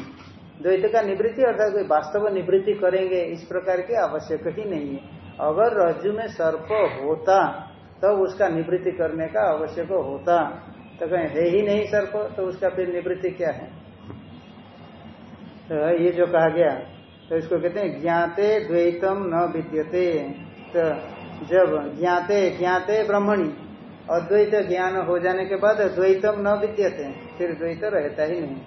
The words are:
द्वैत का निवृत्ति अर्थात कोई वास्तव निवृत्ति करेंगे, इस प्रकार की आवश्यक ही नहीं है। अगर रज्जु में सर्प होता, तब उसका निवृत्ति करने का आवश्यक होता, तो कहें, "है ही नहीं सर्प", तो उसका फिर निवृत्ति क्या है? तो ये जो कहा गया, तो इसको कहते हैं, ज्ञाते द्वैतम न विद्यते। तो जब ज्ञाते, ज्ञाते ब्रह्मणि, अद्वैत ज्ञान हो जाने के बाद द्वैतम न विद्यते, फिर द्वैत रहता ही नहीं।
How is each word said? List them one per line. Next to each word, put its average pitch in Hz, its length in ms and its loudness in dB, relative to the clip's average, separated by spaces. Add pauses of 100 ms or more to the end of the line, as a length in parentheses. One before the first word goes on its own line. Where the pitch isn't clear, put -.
(600)
द्वैत 190 320 2
का 226 80 4
निवृत्ति 214 420 0
अर्थात 208 300 2
कोई 202 100 2
वास्तव 202 440 0
निवृत्ति 190 460 2
करेंगे, 185 480 2
इस 165 200 -6
प्रकार 180 400 -2
की 226 120 -4
आवश्यक 156 540 -2
ही 202 220 -6
नहीं 147 200 -6
है। 139 80 -6 (420)
अगर 180 500 2
रज्जु 190 240 -2
में 220 140 -6
सर्प 160 400 -2 (360)
होता, 156 640 2 (380)
तब 196 40 6
उसका 190 380 2
निवृत्ति 170 440 -2
करने 160 360 -2
का 196 220 2
आवश्यक 156 420 -2
होता, 151 580 0 (500)
तो 170 80 -4
कहें, 170 220 0
"है 165 200 2
ही 196 120 4
नहीं 208 240 2
सर्प", 208 520 -2
तो 190 60 -4
उसका 185 260 -2
फिर 180 180 -4
निवृत्ति 175 420 -2
क्या 175 200 -4
है? - 180 -6 (2000)
तो 165 340 2
ये 175 80 4
जो 175 140 2
कहा 165 240 4
गया, 156 220 4 (580)
तो 165 80 0
इसको 165 220 -2
कहते 175 200 -2
हैं, 151 220 -4
ज्ञाते 170 640 2
द्वैतम 175 500 2
न 175 380 0
विद्यते। 160 640 0 (580)
तो 165 120 4 (560)
जब 156 540 2
ज्ञाते, 180 580 2
ज्ञाते 185 500 0
ब्रह्मणि, 202 460 2 (580)
अद्वैत 202 560 4
ज्ञान 185 280 0
हो 175 240 0
जाने 185 260 0
के 190 100 -2
बाद 214 260 4
द्वैतम 190 560 4
न 202 240 2
विद्यते, 156 500 -2
फिर 170 400 -6
द्वैत 160 320 -6
रहता 156 400 0
ही 170 180 -2
नहीं। 135 260 -8